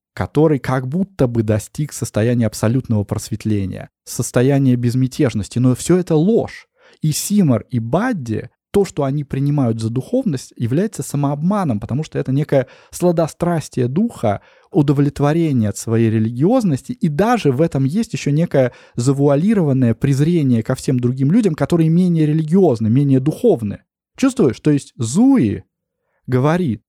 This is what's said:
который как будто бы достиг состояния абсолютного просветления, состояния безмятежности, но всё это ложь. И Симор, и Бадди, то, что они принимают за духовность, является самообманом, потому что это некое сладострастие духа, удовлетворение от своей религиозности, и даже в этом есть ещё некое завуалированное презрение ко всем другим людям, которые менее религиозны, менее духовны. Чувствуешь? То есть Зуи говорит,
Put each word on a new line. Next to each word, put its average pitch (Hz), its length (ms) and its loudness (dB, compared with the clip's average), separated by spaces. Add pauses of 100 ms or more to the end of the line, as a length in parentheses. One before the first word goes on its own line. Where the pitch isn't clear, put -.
(140)
который 143 440 0
как 131 300 -4
будто 147 400 -2
бы 117 160 0
достиг 110 480 -4
состояния 117 540 -2
абсолютного 113 580 -2
просветления, 104 840 -6 (140)
состояния 131 680 2
безмятежности, 123 840 -2
но 127 160 2
всё - 200 0
это 175 200 0
ложь. 185 500 0 (360)
И 156 100 0
Симор, 190 580 0
и 123 80 -4
Бадди, 127 720 -4 (220)
то, 202 120 2
что 147 200 -4
они 139 180 -2
принимают 139 580 -2
за 113 80 -4
духовность, 135 680 -4
является 147 480 -2
самообманом, 147 760 -2
потому 123 240 -4
что - 160 -10
это 135 140 -4
некое 139 340 0 (240)
сладострастие 170 960 -2
духа, 131 540 -2 (360)
удовлетворение 143 920 2
от - 80 -8
своей 113 320 0
религиозности, 135 840 0
и - 160 -2
даже 190 420 0
в 131 120 0
этом 143 220 0
есть 185 280 -2
ещё 143 180 -4
некое 143 420 0 (220)
завуалированное 139 1000 2
презрение 139 680 2
ко 131 120 -4
всем 127 260 -2
другим 131 320 0
людям, 214 220 2
которые 160 340 0
менее 165 380 2
религиозны, 151 640 2
менее 135 300 4
духовны. 131 580 0 (400)
Чувствуешь? 226 420 2
То 151 100 0
есть 147 280 -2
Зуи 135 640 2 (640)
говорит, 131 640 0